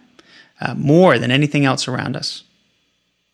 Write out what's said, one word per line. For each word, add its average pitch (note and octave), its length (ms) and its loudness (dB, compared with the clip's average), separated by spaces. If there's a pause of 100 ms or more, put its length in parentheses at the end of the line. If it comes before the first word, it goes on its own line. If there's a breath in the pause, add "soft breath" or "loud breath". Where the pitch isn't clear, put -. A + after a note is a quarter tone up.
(580 soft breath)
uh, - 160 -8
more D3+ 440 4
than A#2+ 120 -2
anything C#3+ 360 0
else C3 200 -2
around - 300 -6
us. - 260 -12 (920)